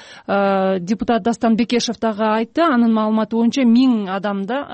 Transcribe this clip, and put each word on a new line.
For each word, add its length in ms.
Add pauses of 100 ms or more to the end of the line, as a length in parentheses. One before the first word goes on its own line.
(260)
э, 540
депутат 420
Дастан 340
Бекешев 440
дагы 240
айтты. 380
Анын 320
маалыматы 420
боюнча 280
миң 440
адамда, 640